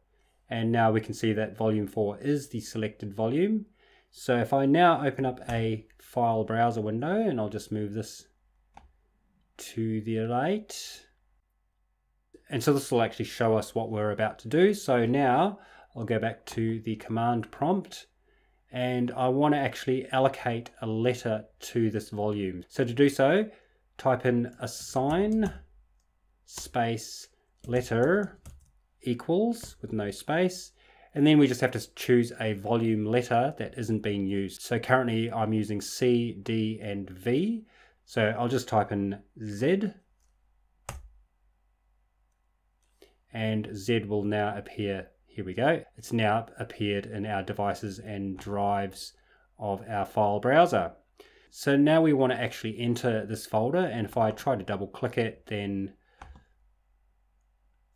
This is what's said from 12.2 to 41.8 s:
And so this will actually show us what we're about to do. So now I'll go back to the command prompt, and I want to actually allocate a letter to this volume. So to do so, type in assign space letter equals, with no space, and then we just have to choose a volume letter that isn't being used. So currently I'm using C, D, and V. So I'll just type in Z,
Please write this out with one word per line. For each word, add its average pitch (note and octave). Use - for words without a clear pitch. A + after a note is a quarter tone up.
And B2+
so D3
this C3+
will A#2+
actually G#2+
show A2+
us -
what A2+
we're G#2+
about G#2+
to A2+
do. F3+
So B2
now C#3
I'll A#2
go A2
back A2+
to A2+
the A2
command A2+
prompt, -
and B2
I B2+
want C#3+
to D3
actually C3
allocate C3
a A#2
letter A2+
to A2+
this G#2
volume. G2+
So -
to A#2+
do C#3+
so, C#3+
type B2+
in A#2+
assign F#3
space -
letter B2
equals, F#3
with -
no G2+
space, F3+
and D3
then D3+
we C#3+
just B2
have B2+
to -
choose A#2+
a A2
volume G#2+
letter B2
that -
isn't A2
being G2+
used. G2
So A#2
currently A#2
I'm A2
using G#2+
C, A#2+
D, A2
and G2+
V. D3
So A2
I'll A#2+
just B2
type G#2+
in G2+
Z, D3+